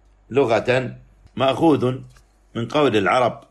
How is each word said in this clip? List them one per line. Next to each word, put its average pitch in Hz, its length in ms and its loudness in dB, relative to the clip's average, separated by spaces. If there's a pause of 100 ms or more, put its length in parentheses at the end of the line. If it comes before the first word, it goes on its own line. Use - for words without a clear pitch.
(300)
لغة، 120 680 0 (400)
مأخوذ 127 600 0 (600)
من 117 120 -6
قول 135 300 0
العرب: 107 540 0